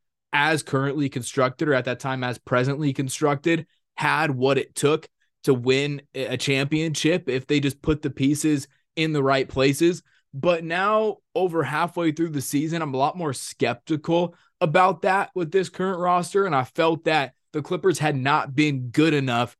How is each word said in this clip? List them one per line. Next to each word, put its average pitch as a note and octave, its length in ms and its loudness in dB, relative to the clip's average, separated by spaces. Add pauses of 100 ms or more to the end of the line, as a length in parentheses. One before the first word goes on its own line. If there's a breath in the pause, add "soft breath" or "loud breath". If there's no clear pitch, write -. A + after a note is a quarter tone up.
(320)
as D3 300 2
currently C#3 480 -2
constructed, B2+ 580 -2
or C#3+ 60 4
at B2+ 100 0
that B2 160 -6
time C3 240 -6
as B2 140 -6
presently C3+ 560 0
constructed, D3 720 0 (280)
had D3 360 0
what C3 260 2
it - 180 -4
took D#3 320 0 (380)
to D3 80 4
win C3+ 500 0 (120)
a B2+ 240 -4
championship D#3 920 0
if B2+ 180 -2
they D3 140 2
just C#3 220 -2
put D#3 180 0
the D3 100 -4
pieces C#3+ 560 0 (300)
in D#3+ 160 0
the D3 100 0
right C3+ 260 0
places. C#3+ 540 2 (300)
But E3 320 0
now, G#3 540 0 (160)
over E3 280 0
halfway D#3+ 500 -2
through E3+ 180 -2
the C#3+ 100 -4
season, D#3 400 -2
I'm D3 140 -6
a C3 40 -2
lot D3+ 200 -2
more D3+ 160 -4
skeptical E3 1000 -2 (280 soft breath)
about F#3 400 4
that F#3+ 320 0
with F3 180 -4
this F#3 160 0
current F#3 320 -4
roster. F3+ 460 0
And D#3+ 100 0
I C3 80 2
felt E3 400 0
that D3+ 300 0 (180)
the D3+ 100 -4
Clippers F3+ 360 0
had D3+ 180 0
not C3+ 400 0
been C#3 320 0
good D3+ 240 4
enough B2 480 0